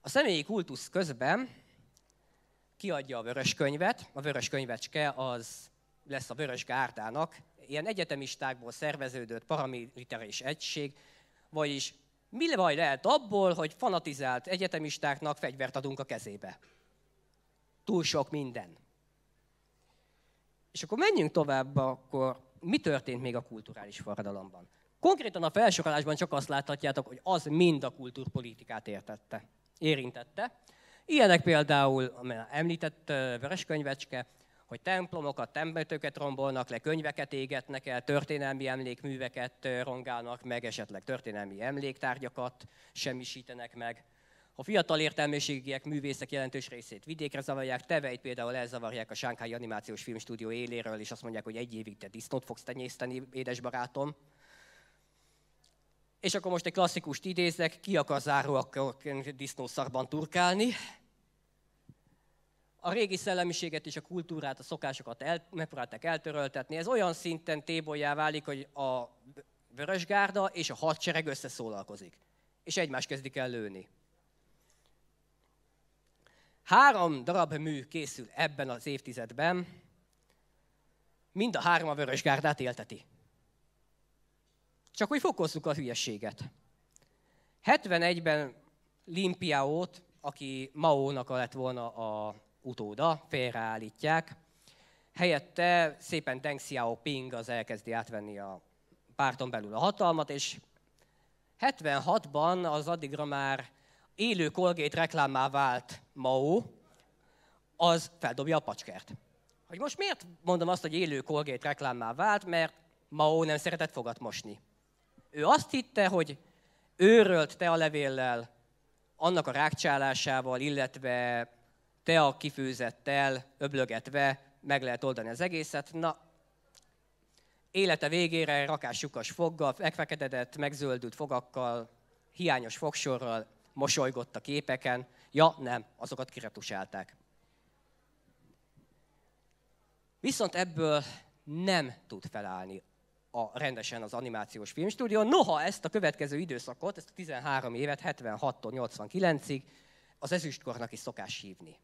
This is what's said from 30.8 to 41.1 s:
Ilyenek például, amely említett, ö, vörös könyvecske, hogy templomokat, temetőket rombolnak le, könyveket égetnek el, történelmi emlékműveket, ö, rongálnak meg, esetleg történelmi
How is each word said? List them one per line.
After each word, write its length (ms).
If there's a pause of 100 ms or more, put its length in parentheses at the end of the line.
Ilyenek 380
például, 640
amely 460
említett, 600
ö, 300
vörös 240
könyvecske, 600 (400)
hogy 140
templomokat, 720
temetőket 640
rombolnak 520
le, 100
könyveket 540
égetnek 540
el, 180
történelmi 600
emlékműveket, 1000
ö, 180
rongálnak 600
meg, 220
esetleg 400
történelmi 580